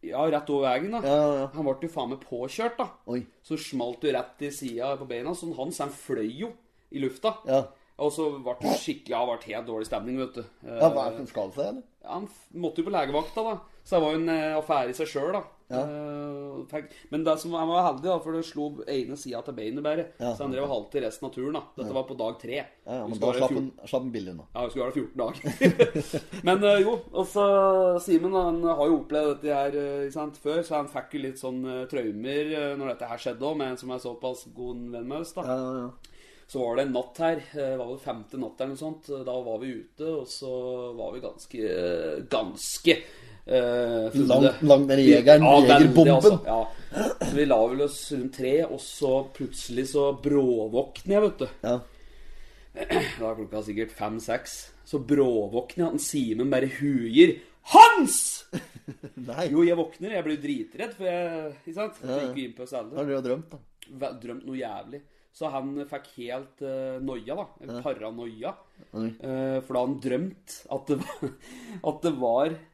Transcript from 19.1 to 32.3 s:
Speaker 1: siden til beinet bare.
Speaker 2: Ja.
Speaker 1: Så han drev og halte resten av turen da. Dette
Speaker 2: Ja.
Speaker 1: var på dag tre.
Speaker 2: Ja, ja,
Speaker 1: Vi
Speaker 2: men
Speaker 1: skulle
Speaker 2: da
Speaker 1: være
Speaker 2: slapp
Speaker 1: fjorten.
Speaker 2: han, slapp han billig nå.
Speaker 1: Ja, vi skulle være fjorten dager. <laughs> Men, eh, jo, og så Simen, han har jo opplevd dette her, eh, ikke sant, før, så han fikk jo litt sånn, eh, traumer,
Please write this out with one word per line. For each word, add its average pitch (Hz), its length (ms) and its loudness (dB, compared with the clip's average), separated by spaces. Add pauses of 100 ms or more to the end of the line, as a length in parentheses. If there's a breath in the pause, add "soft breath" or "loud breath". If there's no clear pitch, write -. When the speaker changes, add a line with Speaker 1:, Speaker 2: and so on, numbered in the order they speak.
Speaker 1:
siden 120 260 -10
til 139 100 -10
beinet 117 300 -6
bare. 156 220 -2 (120)
Speaker 2:
Ja. 120 160 -4
Speaker 1:
Så 143 120 -8
han 135 80 -4
drev 131 100 -2
og 143 80 -4
halte 123 320 -4
resten 117 240 -8
av 120 80 -12
turen 135 180 -4
da. 151 100 -6 (120)
Dette 110 140 -8
Speaker 2:
Ja. 127 40 -8
Speaker 1:
var 131 140 -2
på 127 100 -12
dag 113 220 -6
tre. 120 160 -8
Speaker 2:
Ja, 143 80 -6 (220)
ja, 123 180 -8
Speaker 1:
Vi 110 60 -8
Speaker 2:
men 113 60 -6
Speaker 1:
skulle 107 40 -8
Speaker 2:
da 110 80 0
Speaker 1:
være 123 120 0
Speaker 2:
slapp 131 120 2
Speaker 1:
fjorten. 131 280 -4
Speaker 2:
han, - 80 -18
slapp 131 140 -2
han 127 100 -8
billig 92 260 -8
nå. 78 80 -16 (100)
Speaker 1:
Ja, 120 80 -4
vi 120 60 -6
skulle 123 180 -4
være 131 80 -6
fjorten 131 240 -6
dager. 160 1200 0
<laughs> - 0 -
Men, 190 200 2
eh, 202 160 6
jo, 208 140 4 (180)
og 180 160 -2
så 202 180 2 (560)
Simen, 175 300 2
han 175 320 0
har 156 240 2
jo 160 140 4
opplevd 151 400 -2
dette 147 180 -2
her, 143 160 -2
eh, 143 320 -4
ikke 139 60 -10
sant, 151 260 -10
før, 160 240 -2
så 165 140 -6
han 143 100 -2
fikk 131 260 -10
jo 151 60 -6
litt 131 240 -8
sånn, 127 240 -6
eh, 127 180 -6
traumer, 127 680 -4